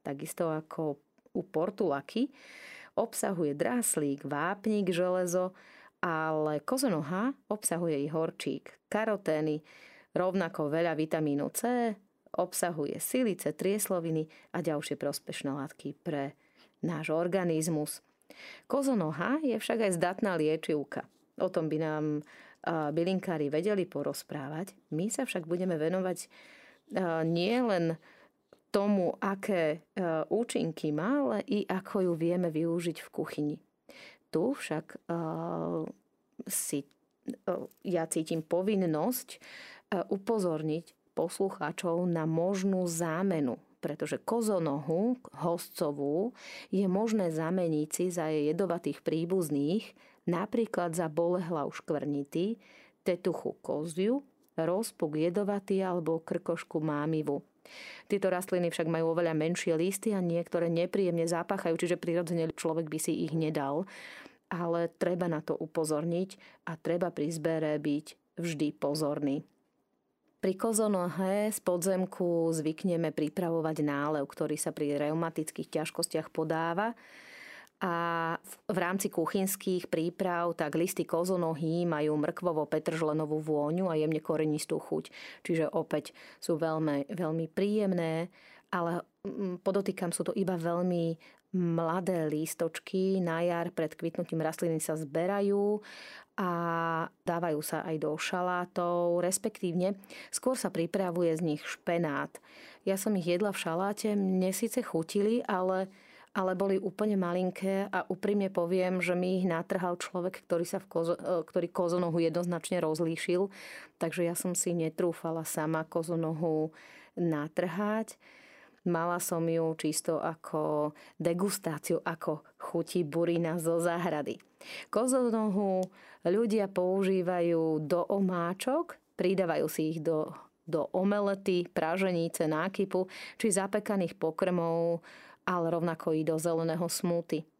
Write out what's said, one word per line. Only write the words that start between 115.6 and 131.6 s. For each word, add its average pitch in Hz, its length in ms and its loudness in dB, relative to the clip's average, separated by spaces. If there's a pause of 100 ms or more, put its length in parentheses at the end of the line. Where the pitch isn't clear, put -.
kozonohu 160 800 0 (480)
natrhať. 175 1040 -2 (680)
Mala 170 320 2
som 170 300 0
ju 165 320 2
čisto 156 420 0
ako 151 720 -2 (240)
degustáciu, 170 880 0
ako 165 400 -4 (140)
chutí 170 420 -2
burina 170 560 2
zo 165 240 2
záhrady. 170 560 0 (560)
Kozonohu 214 880 2 (440)
ľudia 202 400 4
používajú 180 1200 2
do 170 140 2 (100)
omáčok, 190 880 0 (160)
pridávajú 175 560 2
si 156 260 0
ich 165 60 -4
do, 156 320 0 (320)
do 160 280 0
omelety, 196 760 2